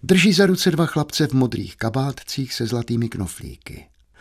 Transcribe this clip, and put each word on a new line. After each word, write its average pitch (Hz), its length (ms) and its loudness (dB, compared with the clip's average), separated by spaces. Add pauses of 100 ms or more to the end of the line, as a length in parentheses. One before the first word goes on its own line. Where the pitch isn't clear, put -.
Drží 185 300 6
za 196 120 6
ruce 185 260 2
dva 160 140 2
chlapce 151 420 0
v - 60 -4
modrých 110 440 0
kabátcích 131 760 -4
se 117 140 -4
zlatými 117 420 -2
knoflíky. - 800 -10 (320)